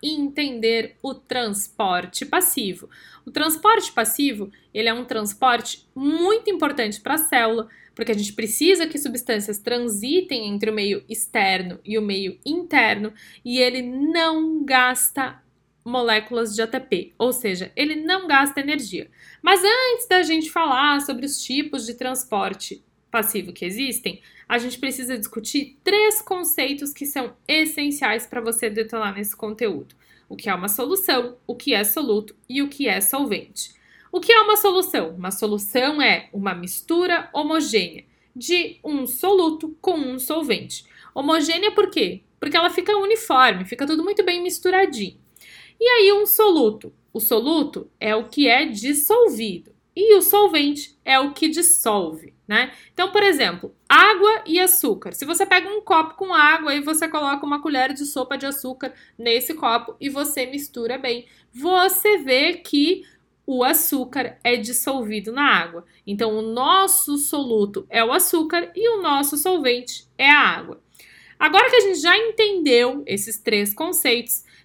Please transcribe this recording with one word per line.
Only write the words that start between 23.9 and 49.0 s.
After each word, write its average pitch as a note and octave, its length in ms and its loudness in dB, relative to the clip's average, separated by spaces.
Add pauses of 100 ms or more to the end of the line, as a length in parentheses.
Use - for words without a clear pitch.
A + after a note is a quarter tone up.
a A#3+ 80 0
gente B3 220 -6
precisa C4 380 -6
discutir A3+ 680 -8
três G#4 360 2
conceitos C#4+ 720 -4
que - 140 -12
são C4 320 -8 (100)
essenciais C#4+ 800 -2
pra A#3+ 140 -6
você A3+ 280 -4
detonar A3 460 -4
nesse G#3 180 -8
conteúdo. G#3+ 640 -6 (320)
O - 80 -16
que - 140 -8
é F#3+ 40 0
uma F3+ 140 -4
solução, C4 680 -2 (100)
o A#3+ 80 -8
que C4 180 -4
é G#3 120 0
soluto G#3+ 500 -2 (140)
e C4 120 -4
o C#4+ 60 -2
que C#4 220 -4
é F#3+ 100 0
solvente. A3+ 760 -4 (380)
O F4+ 80 -4
que - 140 4
é A4 80 8
uma G#4+ 160 2
solução? F4+ 540 0
Uma F3+ 200 -8
solução B3 680 -2
é G#3 320 2
uma G3 200 -4
mistura E4 800 -2
homogênea D4 720 -2 (320)
de E4 480 -2
um C#4 240 -4
soluto D#4+ 720 0
com F4+ 180 0
um C4 220 -6
solvente. B3+ 680 -4 (300)
Homogênea E4 560 0
por G#4 180 2
quê? F#3+ 340 -4 (180)
Porque D#4 160 -2
ela E4+ 120 4
fica F4+ 280 0
uniforme, C4 680 2
fica A#3+ 240 -6
tudo D#4+ 160 -2
muito G4+ 180 0
bem F4 220 -2
misturadinho. F4 840 -2 (540)
E A#4 80 4
aí A4 240 8
um G4+ 140 2
soluto? D#4+ 680 2 (220)
O A#3 60 -8
soluto C#4 680 0 (120)
é G#3+ 160 -2
o A3 120 -4
que C#4+ 200 2
é C4 180 4
dissolvido. B3 1080 0 (240)